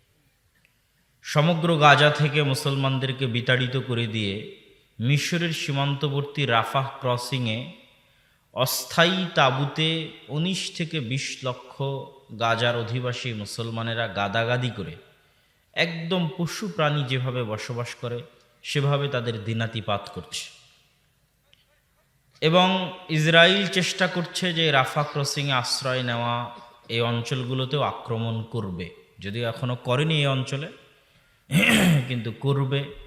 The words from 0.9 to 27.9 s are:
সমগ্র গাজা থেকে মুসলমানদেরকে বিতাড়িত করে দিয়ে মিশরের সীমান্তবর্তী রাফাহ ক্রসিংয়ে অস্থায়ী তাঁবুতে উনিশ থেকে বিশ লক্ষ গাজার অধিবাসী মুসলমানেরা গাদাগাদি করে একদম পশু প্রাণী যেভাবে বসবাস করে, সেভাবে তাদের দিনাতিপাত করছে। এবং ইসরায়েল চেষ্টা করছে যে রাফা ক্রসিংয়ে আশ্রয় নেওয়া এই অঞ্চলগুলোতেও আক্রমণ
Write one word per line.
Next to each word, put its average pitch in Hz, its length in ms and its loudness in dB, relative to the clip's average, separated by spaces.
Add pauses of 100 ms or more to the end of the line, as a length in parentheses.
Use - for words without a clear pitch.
সমগ্র 165 540 2
গাজা 147 340 8
থেকে 147 320 2
মুসলমানদেরকে 135 840 0
বিতাড়িত 123 500 2
করে 120 300 -2
দিয়ে 107 500 -4 (440)
মিশরের 156 520 2
সীমান্তবর্তী 139 920 -2
রাফাহ 120 440 2 (100)
ক্রসিংয়ে 123 720 -2 (840)
অস্থায়ী 175 800 0
তাঁবুতে 151 720 0 (200)
উনিশ 170 480 -4
থেকে 160 240 -4
বিশ 131 440 -6
লক্ষ - 380 -8 (580)
গাজার 117 360 2
অধিবাসী 120 560 -4
মুসলমানেরা 113 760 -4
গাদাগাদি 113 600 0
করে 87 260 -8 (760)
একদম 165 640 -2
পশু 175 320 -4
প্রাণী 147 360 0
যেভাবে 127 380 -2
বসবাস 117 520 -6
করে, 120 280 -8 (400)
সেভাবে 143 460 0
তাদের 117 360 -2
দিনাতিপাত 110 680 -2
করছে। - 360 -10 (1900)
এবং 180 580 2 (100)
ইসরায়েল 170 580 6
চেষ্টা 180 400 0
করছে 175 460 -2
যে 160 180 2
রাফা 139 320 4
ক্রসিংয়ে 143 500 -2
আশ্রয় 127 500 0
নেওয়া 120 480 -2 (380)
এই 117 120 0
অঞ্চলগুলোতেও 127 800 0
আক্রমণ 113 640 -2